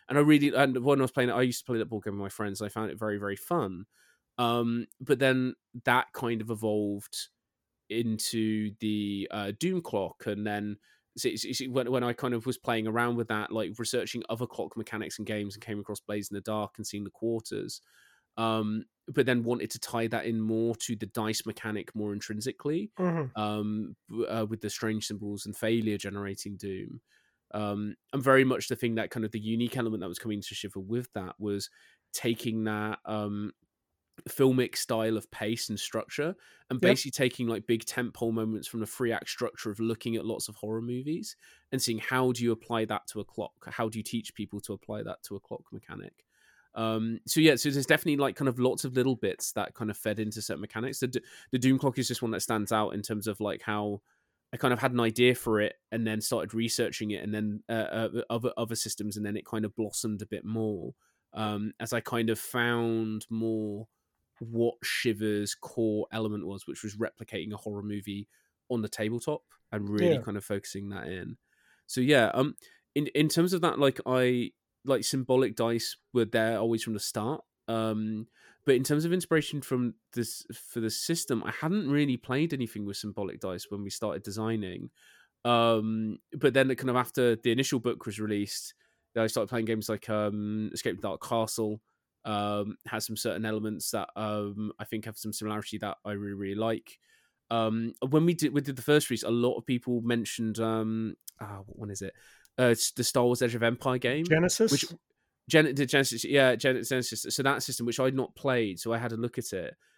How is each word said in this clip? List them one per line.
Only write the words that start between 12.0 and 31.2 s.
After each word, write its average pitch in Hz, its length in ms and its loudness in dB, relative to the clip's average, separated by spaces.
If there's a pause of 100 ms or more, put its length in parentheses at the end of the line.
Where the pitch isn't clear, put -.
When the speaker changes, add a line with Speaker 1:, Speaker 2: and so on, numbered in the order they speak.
Speaker 1:
I 120 80 2
kind 123 220 -2
of 113 100 -2
was 127 140 -2
playing 113 280 -2
around 120 300 2
with 117 120 -2
that, 107 220 -2
like, 107 280 -2
researching 117 500 -2
other 117 180 -4
clock - 300 -8
mechanics 107 420 -6
and 107 80 -8
games, 104 280 -4
and 104 100 -16
came 104 160 -4
across 101 180 -8
Blades 104 320 -6
in 101 60 -6
the 98 60 -6
Dark 107 340 -4
and 107 100 -10
seeing 104 180 -6
the 95 60 -10
Quarters, 110 680 -4 (560)
um, 110 480 0 (240)
but 135 160 4
then 123 180 4
wanted 120 280 0
to - 80 -8
tie 117 300 -2
that 107 180 -2
in 113 140 0
more 113 360 2
to - 180 -6
the 107 120 -4
dice 110 400 -2
mechanic 107 480 -6
more 104 180 -2
intrinsically, 131 840 -4
Speaker 2:
Mm-hmm. 160 440 0
Speaker 1:
um, 107 540 -2 (140)
w-, 110 160 -2
uh, 113 180 -2
with 107 160 -4
the 107 80 -6
strange 110 380 -2
symbols 104 400 -8
and 104 100 -8
failure 110 400 0
generating 101 600 -8
Doom. 98 440 -10 (540)
Um, 104 400 -4 (180)
and 135 100 -2
very 135 220 8
much - 240 2
the 123 80 -2
thing 117 200 -2
that 107 140 -2
kind 110 140 -4
of 104 60 -4
the 110 100 -6
unique 113 380 -2
element 110 240 -2
that 92 60 -6
was 87 100 -8
coming 104 240 -4
to - 120 -10
Shiver 98 260 -8
with 117 340 -4
that 92 240 -8